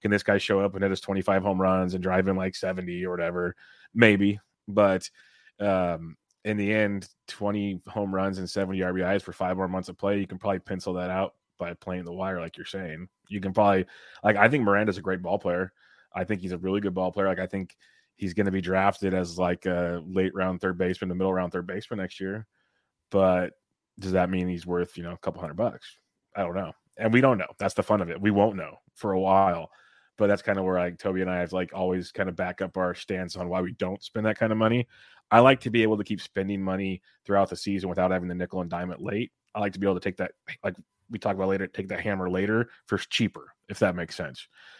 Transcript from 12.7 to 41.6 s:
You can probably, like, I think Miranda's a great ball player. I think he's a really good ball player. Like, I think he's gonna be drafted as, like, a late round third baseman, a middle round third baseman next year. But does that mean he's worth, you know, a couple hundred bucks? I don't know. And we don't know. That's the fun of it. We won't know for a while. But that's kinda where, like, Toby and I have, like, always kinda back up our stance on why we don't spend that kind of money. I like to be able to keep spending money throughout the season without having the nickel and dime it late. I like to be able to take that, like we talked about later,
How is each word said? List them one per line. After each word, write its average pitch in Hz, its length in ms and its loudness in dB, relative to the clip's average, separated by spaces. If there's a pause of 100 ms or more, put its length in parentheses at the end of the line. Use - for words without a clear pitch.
You 104 120 -6
can 95 120 -4
probably, 98 340 6 (380)
like, 104 120 4
I 104 120 8
think 131 160 2
Miranda's 101 340 2
a 87 40 -14
great 90 200 -4
ball 92 160 -2
player. 92 340 -2 (420)
I 92 100 -4
think 95 160 -4
he's 90 120 -6
a 87 60 -6
really 95 220 0
good 98 140 -2
ball 92 180 -2
player. 98 160 0
Like, 90 120 0
I 95 60 -4
think 95 300 -8 (400)
he's 92 180 -6
gonna 98 160 2
be 95 100 0
drafted 95 540 2
as, 87 240 -2
like, 90 280 0
a 87 400 -2
late 92 280 0
round 92 260 -2
third 92 180 -2
baseman, 92 340 -2
a - 20 -4
middle 95 200 0
round 90 180 -2
third 87 160 -4
baseman 101 320 -8
next 92 200 -8
year. 98 260 -6 (640)
But 92 420 4 (460)
does 95 140 -6
that 92 180 2
mean 90 180 0
he's 87 180 -6
worth, 87 300 -2
you 87 60 -12
know, 85 100 -10
a 85 60 -14
couple 87 220 -6
hundred 80 160 -10
bucks? - 400 -4 (400)
I 101 60 -2
don't 87 120 -4
know. 90 180 -6 (240)
And 110 160 0
we 120 80 6
don't 127 180 4
know. 80 200 -6
That's 98 160 -2
the - 80 -2
fun 107 180 2
of 85 100 -4
it. 82 100 -8
We 107 100 4
won't 101 260 4
know 80 220 -10 (160)
for 104 180 -4
a 95 80 2
while. 95 500 4 (460)
But 104 100 2
that's 101 160 2
kinda 98 200 0
where, 92 160 2
like, 87 200 -2
Toby 92 240 -2
and 90 80 0
I 90 80 0
have, 87 140 -4
like, 92 200 -4
always 92 380 -2
kinda 95 220 -4
back 90 280 -6
up 95 160 -6
our 90 180 0
stance 92 420 -6
on 90 120 -6
why 92 120 -2
we 90 120 -4
don't 98 300 -6
spend 110 240 -4
that 107 100 0
kind 113 140 0
of 110 80 0
money. 113 300 2 (420)
I 117 100 10
like 131 200 8
to 120 100 -4
be 113 120 4
able 110 160 4
to 104 60 -2
keep 101 160 -6
spending 98 420 -4
money 95 400 -4 (220)
throughout 98 260 2
the 90 60 -10
season 95 320 -4
without 90 220 2
having 90 180 -2
the 87 60 -6
nickel 90 260 -6
and 87 100 -6
dime 90 200 -6
it - 100 -12
late. 101 300 -4 (240)
I 110 60 -4
like 101 140 -2
to 92 40 -12
be 98 80 0
able 98 80 4
to 92 60 -4
take 95 160 -6
that, - 160 -6 (320)
like 95 100 -4 (360)
we 117 80 -10
talked 101 180 -2
about 95 120 0
later, 98 200 0